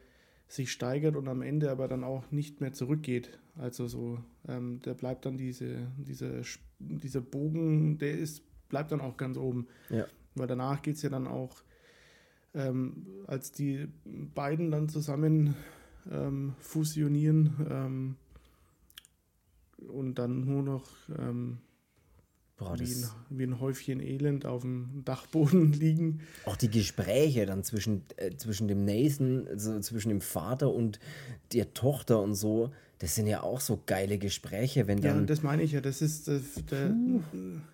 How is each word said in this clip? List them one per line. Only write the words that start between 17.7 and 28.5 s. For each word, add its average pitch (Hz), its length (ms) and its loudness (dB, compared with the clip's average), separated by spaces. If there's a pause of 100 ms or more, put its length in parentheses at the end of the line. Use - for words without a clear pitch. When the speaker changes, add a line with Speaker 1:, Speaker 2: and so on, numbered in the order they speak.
Speaker 1:
ähm, 131 440 -4 (1700)
und 131 320 -6
dann 123 260 0
nur 139 160 2
noch, 135 260 -2 (300)
ähm, 120 400 -4 (1000)
Speaker 2:
Boah, 90 180 -6
Speaker 1:
wie 82 80 -4
Speaker 2:
das 123 320 -4 (140)
Speaker 1:
ein, 135 100 -8
wie 131 60 -2
ein 127 140 -4
Häufchen 131 400 -4
Elend 139 460 0
auf 123 160 -4
dem 127 420 -4
Dachboden 156 680 6
<laughs> - 0 -
liegen. 160 460 4 (260)
Speaker 2:
Auch 101 100 -2
die 117 140 2
Gespräche 110 800 4
dann 95 160 -2
zwischen, 104 400 -2 (140)
äh, - 200 -4
zwischen 107 300 -2